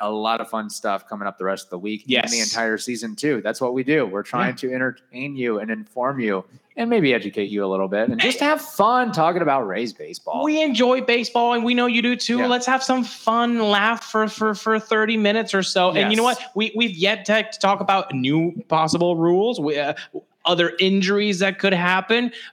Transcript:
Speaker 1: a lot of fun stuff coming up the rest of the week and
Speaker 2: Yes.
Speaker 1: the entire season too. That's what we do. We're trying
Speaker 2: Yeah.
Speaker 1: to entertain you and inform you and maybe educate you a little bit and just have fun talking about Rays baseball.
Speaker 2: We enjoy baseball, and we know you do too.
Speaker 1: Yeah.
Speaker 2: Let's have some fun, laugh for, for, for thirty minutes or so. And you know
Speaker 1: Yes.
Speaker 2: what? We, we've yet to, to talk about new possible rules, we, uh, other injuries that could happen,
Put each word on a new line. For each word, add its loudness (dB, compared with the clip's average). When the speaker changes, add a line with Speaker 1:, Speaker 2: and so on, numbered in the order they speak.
Speaker 1:
a -2
lot -2
of -10
fun -6
stuff -6
coming -8
up -10
the -6
rest -4
of -20
the -8
week -6
and -12
Speaker 2:
Yes. 0
Speaker 1:
the -2
entire -2
season -8
too. -2
That's -4
what -2
we -2
do. 2
We're -6
trying -2
Speaker 2:
Yeah. -10
Speaker 1:
to -4
entertain -6
you -2
and -6
inform -4
you 0
and -2
maybe 4
educate -2
you -2
a 0
little 0
bit 0
and -2
just 0
have 0
fun 0
talking 2
about 2
Rays -4
baseball. -8
Speaker 2:
We 2
enjoy 2
baseball, 2
and 0
we 0
know 2
you 2
do 0
too. -2
Speaker 1:
Yeah. 2
Speaker 2:
Let's 0
have 2
some 2
fun, 0
laugh 2
for, 0
for, -2
for 0
thirty 0
minutes 2
or 2
so. 2
And 2
you 2
know 4
Speaker 1:
Yes. 0
Speaker 2:
what? -14
We, 0
we've 0
yet 0
to, 2
to -12
talk 2
about 0
new 0
possible 2
rules, 2
we, -2
uh, -2
other 2
injuries 2
that 0
could 4
happen, 0